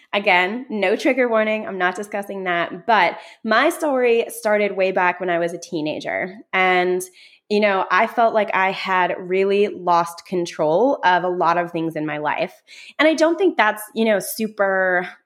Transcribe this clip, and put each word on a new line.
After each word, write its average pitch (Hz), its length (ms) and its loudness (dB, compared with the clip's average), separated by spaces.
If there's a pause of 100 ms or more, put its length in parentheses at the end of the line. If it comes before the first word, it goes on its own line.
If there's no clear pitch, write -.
(140)
again, 202 560 0
no 202 260 0
trigger 254 340 0
warning. 214 380 0
I'm 190 100 -8
not 185 180 0
discussing 202 500 -8
that. 175 400 -4
But 202 340 2 (240)
my 233 260 2
story 262 600 0
started 208 460 0
way 190 160 2
back 180 280 0
when 185 100 -4
I 170 100 0
was 170 140 -2
a 175 60 -10
teenager. 151 760 -6 (140)
And, 180 500 2 (480)
you 208 100 2
know, 196 320 2
I 202 160 4
felt 226 260 2
like 208 200 0
I 190 180 0
had 185 480 -2
really 196 480 0
lost 175 580 0
control 180 800 0
of 180 200 4
a 185 60 -2
lot 175 280 0
of 175 140 -2
things 165 240 -4
in 151 100 -4
my 151 120 -6
life. 151 440 -4 (380)
And 285 80 4
I 320 60 4
don't 320 240 2
think 359 180 2
that's, 214 280 0 (100)
you 220 120 0
know, 214 140 2
super, 190 880 -2 (180)